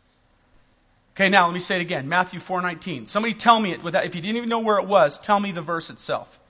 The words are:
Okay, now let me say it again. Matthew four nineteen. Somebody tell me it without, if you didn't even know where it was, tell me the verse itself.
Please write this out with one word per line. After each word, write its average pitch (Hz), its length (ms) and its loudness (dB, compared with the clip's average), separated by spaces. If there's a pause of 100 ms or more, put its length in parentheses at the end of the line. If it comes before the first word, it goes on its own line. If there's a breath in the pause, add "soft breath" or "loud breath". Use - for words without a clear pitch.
(1160)
Okay, 196 140 4
now 190 160 6
let 170 80 2
me 175 80 -4
say 185 160 -4
it 175 60 -2
again. 151 260 -6
Matthew 180 320 -2
four 180 220 -4
nineteen. 165 420 -6
Somebody 214 300 -2
tell 226 260 4
me 190 120 -2
it - 100 -8
without, 170 240 0
if 180 80 -8
you 170 80 -8
didn't 214 140 -4
even 240 120 -4
know 233 120 0
where 214 180 2
it 190 80 0
was, 185 320 4
tell 202 200 2
me 202 140 -4
the 170 80 -6
verse 160 300 -6
itself. - 600 -8